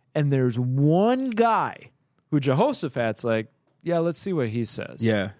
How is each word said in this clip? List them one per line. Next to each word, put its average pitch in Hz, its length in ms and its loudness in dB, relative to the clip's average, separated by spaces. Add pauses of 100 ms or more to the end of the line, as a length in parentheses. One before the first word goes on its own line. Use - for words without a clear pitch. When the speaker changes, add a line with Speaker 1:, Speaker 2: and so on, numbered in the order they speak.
(160)
Speaker 1:
And 147 160 2
there's 127 280 2
one 165 720 2
guy 214 580 0 (420)
who 151 80 2
Jehoshaphat's 135 880 0
like, 110 220 -2 (340)
"Yeah, 165 180 -2
let's 165 200 -2
see 196 120 -4
what 143 160 0
he 113 160 -4
says." - 380 -8
Speaker 2:
Yeah. 104 380 0